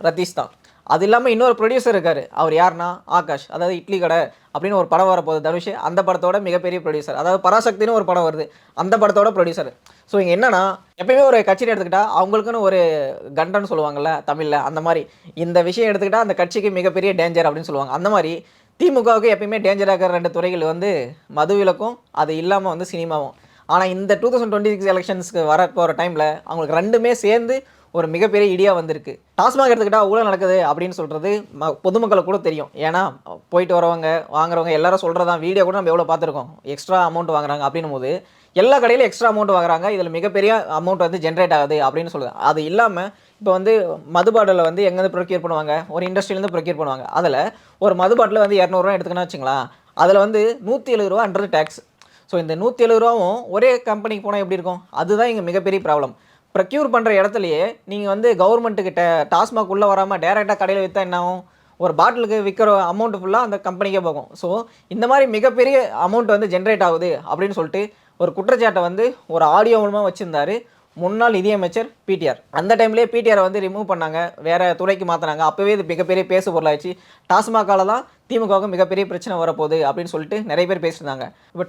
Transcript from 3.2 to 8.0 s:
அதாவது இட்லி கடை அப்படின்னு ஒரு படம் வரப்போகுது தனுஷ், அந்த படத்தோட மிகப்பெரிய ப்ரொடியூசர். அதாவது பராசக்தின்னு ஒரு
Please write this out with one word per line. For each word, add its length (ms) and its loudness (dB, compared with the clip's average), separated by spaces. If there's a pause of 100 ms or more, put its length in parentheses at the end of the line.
அதாவது 240 -4
இட்லி 220 -6
கடை 160 0 (380)
அப்படின்னு 240 -2
ஒரு 140 0
படம் 180 4
வரப்போகுது 340 0
தனுஷ், 240 -4 (180)
அந்த 200 -2
படத்தோட 400 0
மிகப்பெரிய 380 -2
ப்ரொடியூசர். 360 -4
அதாவது 240 2
பராசக்தின்னு 540 2
ஒரு 100 -2